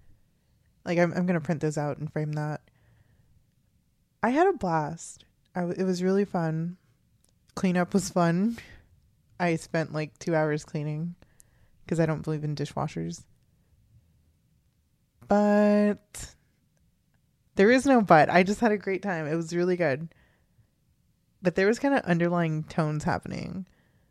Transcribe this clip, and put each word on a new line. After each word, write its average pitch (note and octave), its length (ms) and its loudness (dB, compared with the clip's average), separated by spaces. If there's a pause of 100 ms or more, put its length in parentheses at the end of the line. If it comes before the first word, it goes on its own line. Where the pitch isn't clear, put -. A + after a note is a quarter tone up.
(840)
Like, F3 140 -2
I'm, F3 160 2
I'm F3+ 140 -2
gonna F3 120 0
print D#3 220 -4
those D#3 160 -2
out D3 220 -4
and D#3 120 -8
frame D3+ 220 -4
that. D3+ 280 -6 (1600)
I A3 80 2
had D#4+ 160 4
a G4 60 2
blast. E3 720 -4 (280)
I F3+ 80 -4
w-, F3 160 -4
it F#3+ 60 -2
was F3+ 200 -2
really G3 220 2
fun. E3 520 -4 (760)
Cleanup F3+ 380 0
was F#3+ 160 0
fun. F3+ 480 2 (840)
I F3 160 0
spent, D#3+ 380 -4
like, D#3 240 -8
two E3+ 180 -2
hours D#3 280 0
cleaning D#3 520 -8 (720)
'cause D#3+ 120 -2
I E3 60 2
don't D#3 180 -4
believe D#3 200 -6
in D3+ 120 -4
dishwashers. D3+ 680 -8 (2000)
But G#3 1080 2 (1200)
there G3 160 6
is B3+ 140 4
no C4 160 6
but. E3 280 6
I F3+ 140 6
just F#3+ 160 -2
had A3+ 120 2
a G#3 60 0
great F#3+ 240 -6
time. E3+ 260 -6
It D3+ 80 -2
was E3 200 -6
really F3 200 0
good. D#3+ 380 -2 (1300)
But F3 140 -2
there F#3+ 120 2
was A#3 120 2
kinda C#4 280 0
underlying E3+ 560 0
tones D3+ 400 -4
happening. - 600 -6 (460)